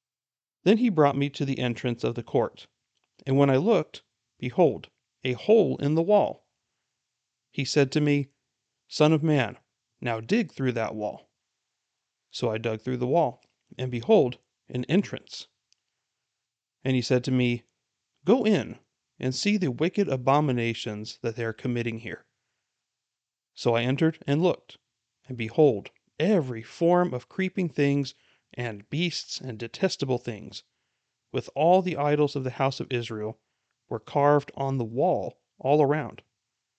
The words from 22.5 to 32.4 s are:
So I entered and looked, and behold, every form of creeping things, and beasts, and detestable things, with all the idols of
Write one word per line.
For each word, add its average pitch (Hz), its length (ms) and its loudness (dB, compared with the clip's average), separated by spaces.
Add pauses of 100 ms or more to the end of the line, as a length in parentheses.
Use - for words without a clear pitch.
So 117 200 0
I 117 60 2
entered 143 440 0
and 147 160 0
looked, - 360 -2 (500)
and 127 100 -12
behold, 117 540 2 (280)
every 151 420 0
form 175 540 0
of 120 120 -8
creeping 185 400 -4
things, 139 460 0 (400)
and 113 380 -10
beasts, - 500 -6
and 123 160 -10
detestable 127 600 -4
things, - 440 -12 (680)
with - 240 -6
all 175 260 4
the 175 160 -4
idols 147 380 0
of 135 80 -4